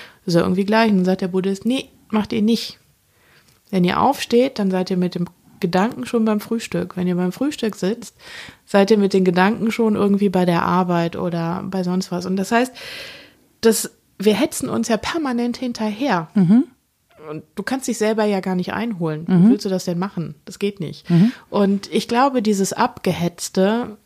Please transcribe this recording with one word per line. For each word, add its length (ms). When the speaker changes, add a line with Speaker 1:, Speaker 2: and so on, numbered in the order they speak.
Speaker 1:
Ist 80
ja 80
irgendwie 240
gleich.“ 240
Und 80
dann 80
sagt 160
der 60
Buddhist, 380
„Nee, 240
macht 240
ihr 80
nicht. 380
Wenn 140
ihr 180
aufsteht, 560
dann 140
seid 180
ihr 80
mit 160
dem 140
Gedanken 480
schon 180
beim 140
Frühstück. 580
Wenn 80
ihr 100
beim 160
Frühstück 440
sitzt, 400
seid 240
ihr 80
mit 160
den 100
Gedanken 480
schon 240
irgendwie 340
bei 160
der 180
Arbeit 520
oder 540
bei 140
sonst 280
was.“ 140
Und 120
das 140
heißt, 220
dass 300
wir 160
hetzen 340
uns 200
ja 100
permanent 600
hinterher. 760
Speaker 2:
Mhm. 300
Speaker 1:
Und 140
du 80
kannst 240
dich 100
selber 280
ja 140
gar 160
nicht 180
einholen. 540
Wie 60
Speaker 2:
Mhm. 180
Speaker 1:
willst 140
du 40
das 160
denn 140
machen? 360
Das 140
geht 200
nicht. 300
Speaker 2:
Mhm. 220
Speaker 1:
Und 440
ich 140
glaube, 340
dieses 320
Abgehetzte 1300